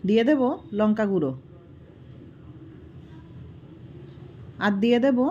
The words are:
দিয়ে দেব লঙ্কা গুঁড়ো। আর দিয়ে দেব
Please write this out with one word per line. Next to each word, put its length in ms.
দিয়ে 160
দেব 180
লঙ্কা 340
গুঁড়ো। 260
আর 120
দিয়ে 280
দেব 180